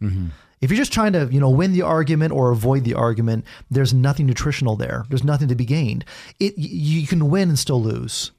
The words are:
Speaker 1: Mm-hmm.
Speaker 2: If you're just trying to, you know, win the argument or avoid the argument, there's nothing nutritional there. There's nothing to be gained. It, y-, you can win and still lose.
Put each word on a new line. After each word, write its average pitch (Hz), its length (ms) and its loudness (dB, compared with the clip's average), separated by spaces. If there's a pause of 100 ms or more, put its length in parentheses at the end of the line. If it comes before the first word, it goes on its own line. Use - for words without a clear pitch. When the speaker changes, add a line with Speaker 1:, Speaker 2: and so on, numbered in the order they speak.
Speaker 1:
Mm-hmm. 95 240 -2 (340)
Speaker 2:
If 131 100 0
you're 214 80 2
just 285 140 0
trying 214 220 2
to, 147 180 2
you 143 80 4
know, 135 100 4
win 175 220 4
the 180 100 2
argument 160 500 0
or 127 200 2
avoid 123 320 0
the 117 100 0
argument, 113 500 0 (260)
there's 127 240 2
nothing 139 320 2
nutritional 127 500 0
there. 113 320 -6
There's 135 160 -2
nothing 147 240 0
to 123 80 0
be 120 80 -2
gained. 123 400 -2 (340)
It, 202 200 -2
y-, 147 100 -4
you 156 380 -2
can 156 240 2
win 190 180 2
and 147 100 2
still 127 240 0
lose. 113 560 -4